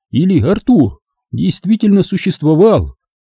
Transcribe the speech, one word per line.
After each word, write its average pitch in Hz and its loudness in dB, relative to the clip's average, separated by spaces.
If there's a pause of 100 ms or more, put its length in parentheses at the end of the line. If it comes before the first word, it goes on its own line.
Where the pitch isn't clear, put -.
или 170 0
Артур 180 0 (320)
действительно 196 0
существовал, 160 0 (260)